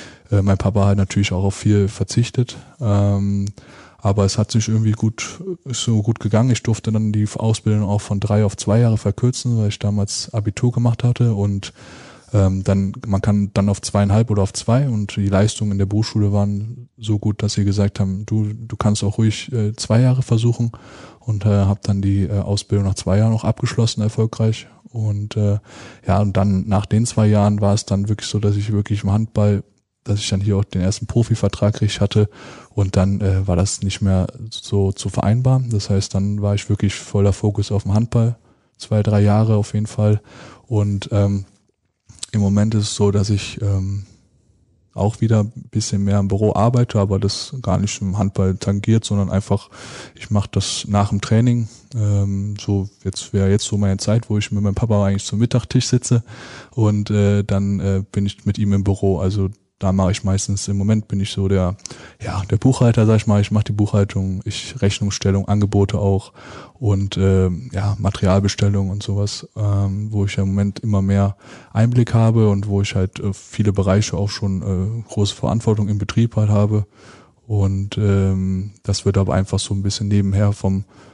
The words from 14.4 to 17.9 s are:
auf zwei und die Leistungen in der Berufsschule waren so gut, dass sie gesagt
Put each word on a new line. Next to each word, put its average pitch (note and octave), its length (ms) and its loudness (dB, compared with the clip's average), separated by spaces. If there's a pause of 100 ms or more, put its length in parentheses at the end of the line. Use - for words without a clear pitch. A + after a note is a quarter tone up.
auf G2 100 -2
zwei C3 380 0
und G#2 260 -4
die G2+ 120 0
Leistungen G2+ 440 0
in G2 60 -2
der G2 80 2
Berufsschule G#2 480 0
waren G#2 640 -4
so G#2+ 200 -2
gut, G#2 240 -2
dass G#2 120 -2
sie G#2 100 0
gesagt G2+ 360 0